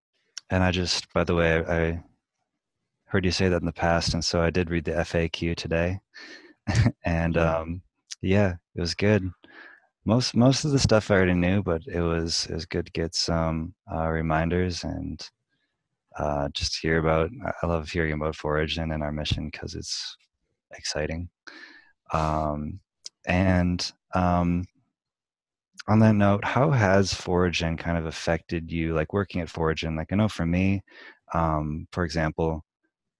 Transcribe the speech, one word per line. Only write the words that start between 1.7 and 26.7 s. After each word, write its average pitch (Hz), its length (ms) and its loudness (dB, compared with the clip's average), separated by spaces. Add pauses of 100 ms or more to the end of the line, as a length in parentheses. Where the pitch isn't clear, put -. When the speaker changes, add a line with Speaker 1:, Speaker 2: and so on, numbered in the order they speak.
Speaker 1:
I 82 260 0 (1040)
heard 95 180 0
you 90 80 2
say 95 180 2
that 87 120 2
in 85 40 -4
the 82 60 0
past, 85 420 0
and 85 100 -2
so 87 180 0
I 82 80 2
did 85 200 0
read 85 160 -2
the 82 120 -2
F 85 180 -2
A 82 140 0
Q 85 260 -4
today. 85 440 -2 (680)
<laughs> - 380 2
And, 82 300 0
Speaker 2:
Yeah. 82 200 2
Speaker 1:
um, 82 260 -6 (400)
yeah, 95 340 2 (200)
it 85 60 -6
was 85 120 -2
good. 98 380 2 (760)
Most, 120 300 2
most 123 300 4
of 151 60 0
the 135 80 2
stuff 107 320 4
I 101 40 8
already 92 180 6
knew, 90 280 2
but 85 240 -2
it 85 160 -2
was, 82 480 0
it 82 40 -6
was 82 120 -6
good 87 200 -4
to - 60 -18
get 82 220 -4
some, 82 600 0 (200)
uh, 80 140 -2
reminders 80 760 0
and, 78 380 -8 (960)
uh, 73 320 -2
just - 300 -6
hear 80 180 0
about, 80 320 2 (160)
I, - 60 -4 (100)
I 85 60 -2
love 80 220 -2
hearing 80 240 -2
about 76 220 -4
four 76 220 -4
origin 80 340 -2
and 78 120 -4
our 73 80 -4
mission 76 400 -4
'cause 82 240 -12
it's - 420 -10 (580)
exciting. 80 540 -6 (840)
Um, 78 680 -2 (480)
and, 90 640 2 (240)
um, 87 500 2 (1200)
on 107 120 6
that 107 160 6
note, 101 280 4
how 143 280 2